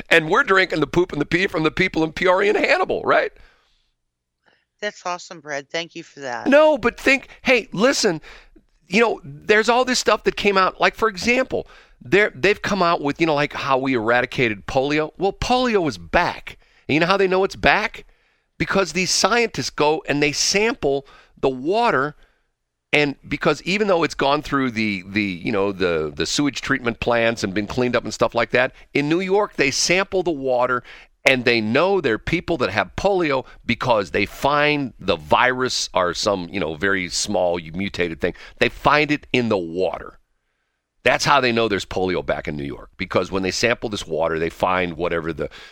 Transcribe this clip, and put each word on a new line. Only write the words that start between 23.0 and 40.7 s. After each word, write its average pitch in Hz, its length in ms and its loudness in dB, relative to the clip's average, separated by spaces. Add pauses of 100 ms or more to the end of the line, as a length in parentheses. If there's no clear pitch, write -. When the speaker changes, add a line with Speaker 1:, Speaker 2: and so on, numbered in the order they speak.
Speaker 1:
because 147 360 0
even 202 220 0
though 175 160 2
it's 147 120 -2
gone 147 260 0
through 139 300 -2
the, 107 360 -2
the, 98 160 -2
you 95 300 -4
know, 101 200 0
the, 85 400 -2
the 73 120 -2
sewage 143 380 -2
treatment 123 380 -2
plants 117 440 0
and 98 80 -4
been 104 140 -4
cleaned 123 280 -2
up 113 80 2
and 117 120 -8
stuff 117 200 0
like 117 180 0
that, 127 200 0 (220)
in 143 160 0
New 170 100 2
York, 196 360 0
they 139 140 0
sample 185 520 0
the 175 80 -2
water 127 520 -2 (400)
and 131 220 4
they 117 160 4
know 156 400 2
there 127 140 0
are 104 40 -4
people 170 380 -4
that 120 140 -2
have 95 260 -4
polio 165 480 0 (220)
because 113 460 0
they 104 120 0
find 147 720 0
the 92 180 -2
virus 120 760 0
or 90 220 2
some, 95 340 -2
you 95 100 -6
know, 80 180 -4
very 92 340 0
small 90 480 0
mutated 85 640 -6
thing. 87 100 -2 (260)
They 120 120 0
find 147 400 2
it 147 240 -4
in 120 160 0
the 104 80 2
water. 87 560 -4 (880)